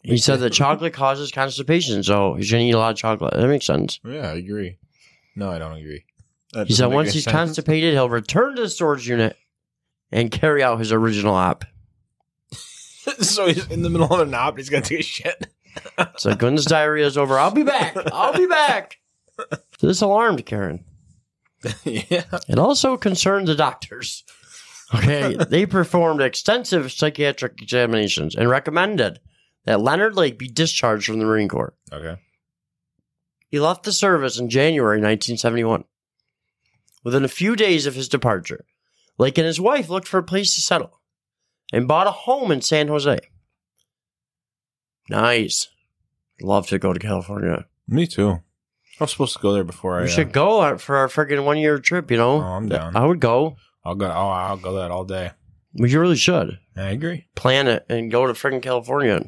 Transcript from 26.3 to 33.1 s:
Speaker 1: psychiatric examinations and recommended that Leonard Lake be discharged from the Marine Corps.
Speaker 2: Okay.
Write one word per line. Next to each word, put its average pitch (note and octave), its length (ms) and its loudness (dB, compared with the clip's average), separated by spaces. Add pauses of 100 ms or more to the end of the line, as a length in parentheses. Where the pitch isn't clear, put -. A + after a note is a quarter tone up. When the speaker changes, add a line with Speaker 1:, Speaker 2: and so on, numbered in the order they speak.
Speaker 1:
psychiatric D3 680 -2
examinations G#2+ 720 0
and A#2 160 2
recommended D3+ 720 0 (440)
that G#2 160 2
Leonard F#3 360 2
Lake C#3+ 220 0
be B2+ 100 -12
discharged A#2 580 0
from A2 140 -4
the A2 60 0
Marine G#2+ 220 2
Corps. - 260 -4 (180)
Speaker 2:
Okay. D#2+ 280 -12 (1300)